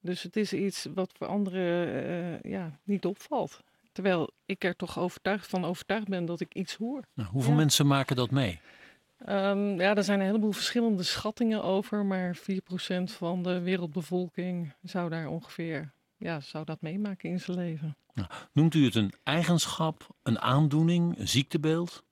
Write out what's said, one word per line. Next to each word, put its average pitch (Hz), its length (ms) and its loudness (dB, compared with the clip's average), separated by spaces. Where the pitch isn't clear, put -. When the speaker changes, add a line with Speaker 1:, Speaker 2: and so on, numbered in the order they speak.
Speaker 1:
dus 180 220 -6
het 180 120 -10
is 214 180 0
iets 190 420 -2
wat 185 220 -2
voor - 100 -8
anderen, 180 600 0
eh, - 80 -8
ja, 170 320 -6
niet 196 220 -2
opvalt. 196 540 -4
Terwijl 185 380 0
ik - 180 -6
er 175 120 0
toch - 240 -8
overtuigd, 185 480 -2
van 180 180 -2
overtuigd 190 420 -2
ben 185 180 -2
dat 165 140 -4
ik - 140 -6
iets - 220 -6
hoor. 247 260 -6
Speaker 2:
Nou, 107 160 -6
hoeveel 127 220 2
Speaker 1:
Ja. 147 60 6
Speaker 2:
mensen 147 300 6
maken 139 280 4
dat 120 160 0
mee? 120 280 0
Speaker 1:
Ehm, 196 560 0
ja, 202 140 4
er 202 80 2
zijn 196 160 2
een 190 60 2
heleboel 208 260 2
verschillende 220 520 0
schattingen 220 600 -2
over, 202 420 0
maar 185 300 0
vier 190 260 -4
procent 180 500 -4
van 180 320 -4
de 180 160 0
wereldbevolking 175 1120 -2
zou 175 260 -2
daar 160 180 -4
ongeveer, 160 640 -6
ja, 165 220 -6
zou 151 260 -10
dat 160 160 -8
meemaken 190 480 -6
in 175 100 -2
zijn 180 180 -4
leven. 160 380 -4
Speaker 2:
Nou, 98 140 -4
noemt 156 200 6
u 151 120 8
het 120 100 4
een 104 180 2
eigenschap, 160 840 0
een 113 160 2
aandoening, 156 800 4
een 98 80 -4
ziektebeeld? 156 840 0